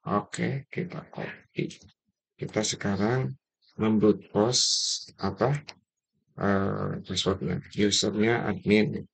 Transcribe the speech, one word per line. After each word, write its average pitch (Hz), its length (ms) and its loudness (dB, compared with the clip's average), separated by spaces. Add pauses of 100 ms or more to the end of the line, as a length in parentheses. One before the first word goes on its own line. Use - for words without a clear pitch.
Oke, 117 640 -4
kita - 400 -8
copy. - 640 -10 (640)
Kita - 240 -4
sekarang 113 720 -2 (480)
membrute 107 480 4
post - 880 0
apa, 120 400 0 (800)
eh, 98 640 0
passwordnya. - 560 -2 (160)
Usernya 104 720 2
admin. 104 560 2 (120)